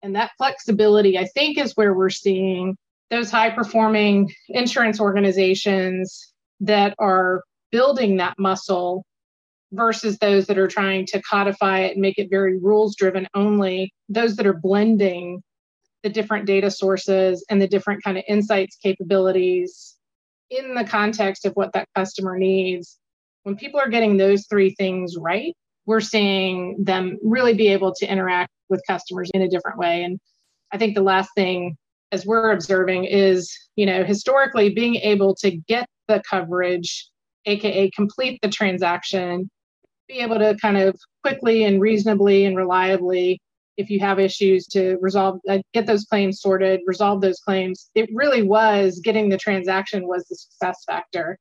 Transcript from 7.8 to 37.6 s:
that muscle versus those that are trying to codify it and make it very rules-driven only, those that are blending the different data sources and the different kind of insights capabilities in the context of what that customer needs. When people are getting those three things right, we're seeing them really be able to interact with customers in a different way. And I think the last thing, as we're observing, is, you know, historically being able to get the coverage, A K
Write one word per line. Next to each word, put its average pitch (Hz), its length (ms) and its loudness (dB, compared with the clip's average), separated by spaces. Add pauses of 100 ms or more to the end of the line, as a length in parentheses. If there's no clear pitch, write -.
that 180 220 -2
muscle 190 680 -2 (680)
versus 220 460 -2
those 196 280 4
that 196 120 0
are 190 100 2
trying 190 380 -2
to 196 160 -6
codify 196 580 0
it 190 120 -2
and 196 80 -4
make 190 180 0
it 196 120 -4
very 190 280 0
rules-driven 196 760 0
only, 196 580 0 (160)
those 220 280 0
that 214 100 0
are 190 80 4
blending 185 880 0 (600)
the 214 60 -4
different 208 380 -4
data 196 240 2
sources 190 800 0
and 202 100 2
the 196 80 2
different 202 340 -2
kind 190 140 -4
of 190 120 -8
insights 208 540 0
capabilities 185 1120 0 (540)
in 254 240 -8
the 240 100 -2
context 208 600 -2
of 196 100 0
what 196 180 -2
that 196 220 -4
customer 190 440 -4
needs. 185 600 -2 (440)
When 202 140 -6
people 277 220 -6
are 277 100 0
getting 220 280 2
those 196 320 2
three 196 260 2
things 185 420 -6
right, 190 380 -4 (320)
we're 220 140 2
seeing 190 840 -2
them 185 400 -2
really 233 320 2
be 208 140 4
able 190 260 0
to 196 160 -6
interact 185 400 -2 (180)
with 185 200 -2
customers 180 460 -6
in 190 80 2
a 185 60 0
different - 300 -6
way. 175 240 -2
And 180 160 -8 (540)
I 202 60 -8
think 214 160 -2
the 208 80 0
last 190 340 2
thing, 180 400 -2 (340)
as 185 160 -6
we're 220 240 2
observing, 185 540 0
is, 190 520 2 (200)
you 208 100 2
know, 185 160 0
historically 240 680 2
being 233 260 0
able 202 400 2
to 196 160 0
get 226 340 -4 (220)
the 208 200 2
coverage, 180 800 -4 (380)
A 208 100 0
K 202 280 0